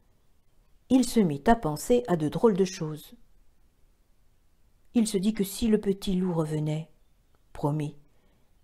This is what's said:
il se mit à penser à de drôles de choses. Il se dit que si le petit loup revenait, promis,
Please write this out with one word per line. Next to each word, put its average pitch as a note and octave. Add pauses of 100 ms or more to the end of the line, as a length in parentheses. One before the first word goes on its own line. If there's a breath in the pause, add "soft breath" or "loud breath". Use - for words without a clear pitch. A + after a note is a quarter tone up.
(880)
il B3+
se -
mit D#3
à A#3
penser D#3
à F3
de D3+
drôles G3
de F#3
choses. D#3 (1800)
Il A3+
se G3+
dit G3+
que G3+
si G#3
le G#3+
petit G3
loup F3+
revenait, D#3 (640)
promis, D3 (680)